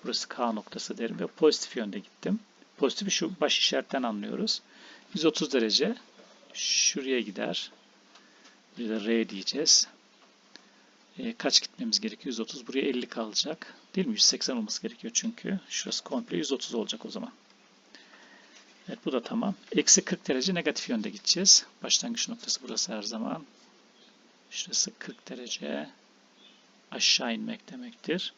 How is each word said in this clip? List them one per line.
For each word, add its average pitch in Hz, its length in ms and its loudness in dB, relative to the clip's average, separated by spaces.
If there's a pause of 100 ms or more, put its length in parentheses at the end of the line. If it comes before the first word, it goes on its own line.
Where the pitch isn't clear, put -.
Burası - 240 -4
K 117 280 0
noktası - 420 -8
derim 113 220 -4
ve - 80 -2
pozitif - 500 4
yönde 104 220 -4
gittim. 180 400 -4 (380)
Pozitifi 190 340 2
şu - 200 0 (100)
baş 143 180 4
işaretten 135 440 0
anlıyoruz. 113 580 -2 (520)
Yüz 160 120 0
otuz 156 280 4
derece 127 420 4 (580)
şuraya - 680 2
gider. 107 520 -4 (1040)
Buraya 117 120 -6
da 107 160 -2
R 113 240 2
diyeceğiz. - 580 4 (1300)
E, 117 180 -6
kaç - 260 4
gitmemiz 113 380 -2
gerekiyor? 107 260 -6
Yüz 120 140 -4
otuz. 117 280 -8
Buraya 131 140 0
elli 123 240 0
kalacak. - 680 -4 (220)
Değil 185 120 4
mi? 113 60 6
Yüz - 100 4
seksen - 320 2
olması 107 260 -2
gerekiyor - 320 -6
çünkü. - 460 -2 (100)
Şurası - 340 -4
komple 131 340 -4
yüz 143 140 -2
otuz 120 220 -4
olacak 113 320 -4
o - 40 -10
zaman. - 220 -10 (1600)
Evet, 139 160 -8
bu 156 60 0
da 120 120 0
tamam. 123 320 -2 (160)
Eksi - 340 6
kırk - 220 -4
derece 139 260 2
negatif 156 360 -2
yönde 110 200 0
gideceğiz. - 560 4 (180)
Başlangıç - 460 0
noktası - 340 -6
burası - 300 -4
her 104 100 -6
zaman. 117 420 -6 (1040)
Şurası - 480 -2
kırk - 300 -14
derece 143 600 -6 (1000)
aşağı 120 420 2
inmek 110 380 -6
demektir. 127 680 -6